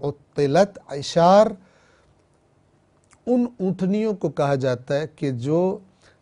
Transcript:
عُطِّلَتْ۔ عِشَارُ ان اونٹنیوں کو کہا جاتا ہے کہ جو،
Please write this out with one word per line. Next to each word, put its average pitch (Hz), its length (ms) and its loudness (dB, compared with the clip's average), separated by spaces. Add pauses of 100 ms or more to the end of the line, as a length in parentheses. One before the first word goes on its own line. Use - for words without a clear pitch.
عُطِّلَتْ۔ 143 840 -2
عِشَارُ 175 600 4 (1800)
ان 240 200 0 (140)
اونٹنیوں 196 540 -2
کو 170 140 -4
کہا 143 260 -2
جاتا 131 460 -2
ہے 156 60 -8 (100)
کہ 143 140 -4
جو، 160 480 -2 (440)